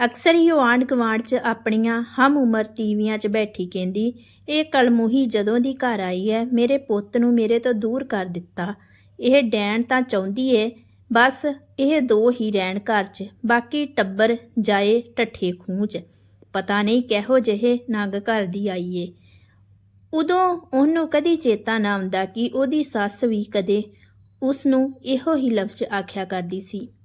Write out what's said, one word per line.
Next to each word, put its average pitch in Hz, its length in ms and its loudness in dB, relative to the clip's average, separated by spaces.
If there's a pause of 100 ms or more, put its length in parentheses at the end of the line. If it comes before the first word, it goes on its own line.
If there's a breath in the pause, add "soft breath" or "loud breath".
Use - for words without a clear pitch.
ਅਕਸਰ 330 300 2
ਹੀ 339 160 6
ਉਹ 302 100 4
ਆਂਢ 247 220 4
ਗੁਆਂਢ 233 380 0
'ਚ 226 120 -4
ਆਪਣੀਆਂ 226 720 0 (160)
ਹਮ 277 180 4
ਉਮਰ 226 260 2
ਤੀਵੀਆਂ 214 540 -2
'ਚ 214 100 -6
ਬੈਠੀ 208 380 -2
ਕਹਿੰਦੀ, 190 480 -4 (360 loud breath)
"ਇਹ 302 160 0
ਕਲਮੂਹੀ 247 600 2
ਜਦੋਂ 220 340 0
ਦੀ 262 140 -2
ਘਰ 240 260 -2
ਆਈ 185 320 -2
ਹੈ, 226 140 0
ਮੇਰੇ 240 320 2
ਪੁੱਤ 208 400 -4
ਨੂੰ 240 160 2
ਮੇਰੇ 233 260 2
ਤੋਂ 247 140 0
ਦੂਰ 226 300 -2
ਕਰ 208 220 -4
ਦਿੱਤਾ। 180 500 -8 (440 soft breath)
ਇਹ 262 240 4
ਡੈਣ 214 380 0
ਤਾਂ 254 200 0
ਚਾਹੁੰਦੀ 220 460 -2
ਏ 233 240 2 (420 soft breath)
ਬਸ 262 320 4 (340)
ਇਹ 294 220 2
ਦੋ 240 300 4
ਹੀ 233 200 -2
ਰਹਿਣ 190 280 -2
ਘਰ 208 240 0
'ਚ, 196 200 -12 (220)
ਬਾਕੀ 233 400 0
ਟੱਬਰ 214 520 0 (220)
ਜਾਏ 208 440 2 (160)
ਢੱਠੇ 214 320 -4
ਖੂਹ 190 360 -6
'ਚ। 170 120 -10 (540 soft breath)
ਪਤਾ 202 280 -2
ਨਹੀਂ 233 220 2
ਕਿਹੋ 226 360 0
ਜਿਹੇ 240 400 0 (100)
ਨੰਗ 208 260 -4
ਘਰ 208 300 -2
ਦੀ 202 220 -6
ਆਈ 180 300 -6
ਏ।" 175 160 -8 (1000 soft breath)
ਉਦੋਂ 349 460 2 (140)
ਉਹਨੂੰ 311 380 2
ਕਦੀ 302 240 2
ਚੇਤਾ 226 420 -2
ਨਾ 202 160 0
ਆਉਂਦਾ 190 320 -2
ਕਿ 226 280 -6
ਉਹਦੀ 277 300 0
ਸੱਸ 202 400 -4
ਵੀ 220 200 0
ਕਦੇ 208 400 -2 (600 soft breath)
ਉਸ 277 220 -2
ਨੂੰ 269 380 0
ਇਹੋ 262 320 -2
ਹੀ 262 140 0
ਲਫ਼ਜ਼ 202 340 -2
ਆਖਿਆ 196 420 -6
ਕਰਦੀ 185 340 -8
ਸੀ 196 280 -12 (180)